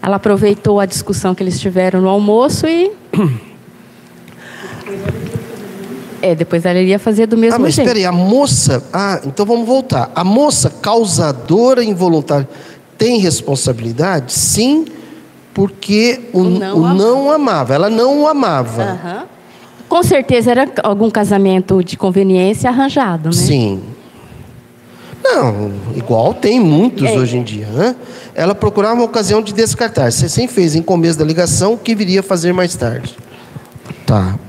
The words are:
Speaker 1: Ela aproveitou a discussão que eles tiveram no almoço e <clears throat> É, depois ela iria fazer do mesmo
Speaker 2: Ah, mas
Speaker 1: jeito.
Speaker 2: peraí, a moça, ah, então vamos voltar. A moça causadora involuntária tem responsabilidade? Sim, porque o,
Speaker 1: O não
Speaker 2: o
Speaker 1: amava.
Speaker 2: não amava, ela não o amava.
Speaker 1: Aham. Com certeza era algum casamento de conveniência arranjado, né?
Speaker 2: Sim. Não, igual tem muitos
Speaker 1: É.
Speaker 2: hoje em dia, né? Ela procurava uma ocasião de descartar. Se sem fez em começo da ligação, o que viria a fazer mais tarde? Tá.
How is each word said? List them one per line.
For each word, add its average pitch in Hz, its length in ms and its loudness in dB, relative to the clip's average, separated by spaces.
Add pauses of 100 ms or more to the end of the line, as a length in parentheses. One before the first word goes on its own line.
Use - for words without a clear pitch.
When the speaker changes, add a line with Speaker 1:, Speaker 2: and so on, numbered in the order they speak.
Speaker 1:
Ela 196 140 0
aproveitou 208 640 2
a 196 60 2
discussão 185 480 -4
que 180 80 -6
eles 180 180 -4
tiveram 185 400 0
no 185 80 2
almoço 208 580 2
e 339 240 0 (220)
<clears throat> 139 400 -2 (2750)
É, 175 160 2
depois 165 280 -2
ela 180 140 2
iria 185 220 2
fazer 220 260 2
do 220 100 0
mesmo 226 200 4
Speaker 2:
Ah, - 20 0
mas 262 160 2
Speaker 1:
jeito. 262 140 2
Speaker 2:
peraí, 214 160 0
a 180 80 0
moça, 185 800 2
ah, 190 320 -2
então 139 200 -2
vamos 233 220 0
voltar. 254 480 0
A 165 80 -2
moça 220 480 2
causadora 208 1120 2
involuntária 165 680 0 (480)
tem 233 220 2
responsabilidade? 135 1120 -2
Sim, 277 520 0 (680)
porque 214 680 0 (120)
o, 185 100 2
Speaker 1:
O - 20 4
não 190 340 0
Speaker 2:
o 160 60 4
Speaker 1:
amava. 175 100 4
Speaker 2:
não 247 380 2
amava, 185 420 0
ela 180 160 2
não 254 320 2
o 294 60 4
amava. 143 560 0
Speaker 1:
Aham. 185 400 -8 (640)
Com 349 160 2
certeza 247 480 2
era 262 160 2 (160)
algum 208 260 0
casamento 196 720 2
de 175 140 -6
conveniência 190 720 2
arranjado, 240 600 0
né? 170 40 0
Speaker 2:
Sim. 120 480 0 (1400)
Não, 123 480 0 (240)
igual 117 400 0
tem 233 240 0
muitos 175 500 2
Speaker 1:
É. - 80 0
Speaker 2:
hoje 127 200 0
em 123 60 -2
dia, 107 260 -8
né? 175 260 -2 (400)
Ela 185 200 -2
procurava 208 400 0
uma 240 100 2
ocasião 220 380 0
de 208 100 -8
descartar. 208 580 0
Se - 180 0
sem 247 200 -2
fez 170 260 0
em 160 80 0
começo 165 360 0
da 156 60 2
ligação, 170 500 0
o 226 40 -8
que 226 160 -2
viria 190 260 0
a - 20 -4
fazer 180 300 0
mais 180 220 -2
tarde? 120 420 -6 (880)
Tá. 98 300 0 (120)